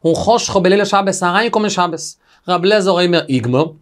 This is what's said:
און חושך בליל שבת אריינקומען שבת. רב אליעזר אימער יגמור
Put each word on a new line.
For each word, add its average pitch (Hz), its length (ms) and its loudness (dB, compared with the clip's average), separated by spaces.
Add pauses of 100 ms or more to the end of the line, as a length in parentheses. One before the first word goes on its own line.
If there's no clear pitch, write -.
און 165 100 2
חושך 226 400 0
בליל 190 300 2
שבת 196 380 -2
אריינקומען 214 460 0
שבת. 175 300 -4 (480)
רב 175 180 -2
אליעזר 196 340 2
אימער 175 300 2
יגמור 131 520 0